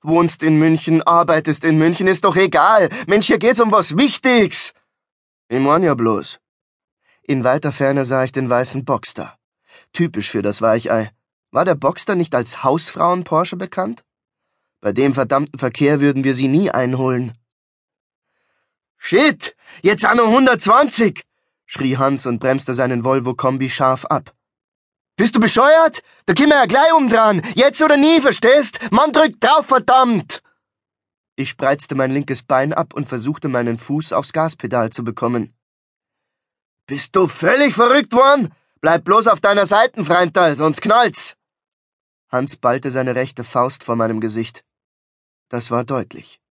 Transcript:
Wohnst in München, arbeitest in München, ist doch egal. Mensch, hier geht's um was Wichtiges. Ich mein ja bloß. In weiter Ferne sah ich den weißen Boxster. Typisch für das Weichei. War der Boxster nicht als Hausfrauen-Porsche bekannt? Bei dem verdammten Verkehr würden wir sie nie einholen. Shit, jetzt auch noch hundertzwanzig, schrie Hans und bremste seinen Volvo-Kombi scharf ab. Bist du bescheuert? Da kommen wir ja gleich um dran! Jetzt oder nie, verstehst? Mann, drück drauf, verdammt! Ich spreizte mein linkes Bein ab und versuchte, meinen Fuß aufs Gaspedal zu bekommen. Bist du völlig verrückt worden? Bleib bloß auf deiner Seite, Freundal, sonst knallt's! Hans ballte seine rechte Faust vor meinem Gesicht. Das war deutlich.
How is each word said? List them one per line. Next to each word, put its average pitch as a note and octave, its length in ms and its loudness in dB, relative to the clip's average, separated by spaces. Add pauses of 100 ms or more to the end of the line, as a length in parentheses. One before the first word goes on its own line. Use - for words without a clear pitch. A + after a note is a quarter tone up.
Wohnst E3 400 0
in D#3 160 2
München, D#3+ 440 2
arbeitest D#3+ 640 0
in D#3 140 2
München, E3+ 280 0
ist F#3 180 0
doch F3+ 120 2
egal. F#3 520 4 (180)
Mensch, G3+ 200 2
hier A#3 120 2
geht's A3+ 220 2
um A3 120 2
was E3+ 240 0
Wichtiges. A#3+ 760 0 (760)
Ich B2 120 -2
mein D3 220 2
ja D#3 120 2
bloß. A2 460 -4 (840)
In C3+ 220 -4
weiter C#3+ 280 0
Ferne C#3 320 -2
sah C3 200 -2
ich B2+ 80 -8
den C3 180 -6
weißen B2+ 340 -2
Boxster. - 540 -8 (540)
Typisch - 380 -4
für G#2 120 -4
das G2+ 180 -4
Weichei. A2+ 500 0 (400)
War D3+ 140 0
der F3 120 0
Boxster C#3+ 380 -4
nicht E3+ 200 -4
als A#2+ 280 -4
Hausfrauen-Porsche E3+ 920 -2
bekannt? F#3+ 480 -10 (760)
Bei G#2 120 -4
dem C3 220 0
verdammten C#3 440 -4
Verkehr C#3 420 0
würden C#3 220 2
wir C3+ 120 -2
sie C3 120 -2
nie D#3+ 240 0
einholen. B2+ 680 -4 (1600)
Shit, - 600 -2 (260)
jetzt G#3 240 0
auch G#3+ 80 2
noch A#3 140 2
hundertzwanzig, A#3 960 2 (420)
schrie C3 300 -4
Hans C3+ 300 -2
und A#2+ 120 -4
bremste C3 360 -2
seinen B2 300 -2
Volvo-Kombi C3 680 -2
scharf C3 340 -2
ab. C#3+ 300 -6 (840)
Bist A3 180 0
du A3 60 2
bescheuert? D4+ 640 2 (240)
Da F#3 80 0
kommen D4 160 4
wir D4 60 6
ja B3+ 100 4
gleich C#4 260 4
um C#4+ 160 2
dran! G#3+ 340 2 (120)
Jetzt C4+ 280 2
oder D4 140 4
nie, D4+ 240 4
verstehst? B3+ 580 2 (140)
Mann, C#4 200 2
drück D4+ 280 0
drauf, C#4+ 260 2
verdammt! B3 760 0 (920)
Ich C3 140 -6
spreizte C#3 480 -4
mein C3+ 160 0
linkes C#3 300 -6
Bein C3+ 300 0
ab - 220 -6
und C#3 140 -8
versuchte, C3+ 400 -8
meinen A#2+ 300 -2
Fuß D3+ 340 -8
aufs C#3 200 -4
Gaspedal C3 580 -4
zu - 120 -12
bekommen. A#2 520 -6 (1300)
Bist - 300 -8
du F#3 100 2
völlig A#3+ 480 0
verrückt A#3+ 380 2
worden? C4+ 420 2 (260)
Bleib E3 240 0
bloß G#3 220 2
auf G3 140 2
deiner G3+ 260 2
Seite, A3 380 0
Freundal, E3+ 520 2
sonst D3+ 260 -2
knallt's! A3+ 520 0 (920)
Hans C3 280 -4
ballte B2+ 360 -2
seine B2+ 240 -2
rechte B2+ 260 -6
Faust B2+ 400 -4
vor A#2 140 -4
meinem A2+ 240 -2
Gesicht. A2+ 440 -8 (840)
Das A#2+ 220 -10
war A#2+ 140 -2
deutlich. - 560 -10 (100)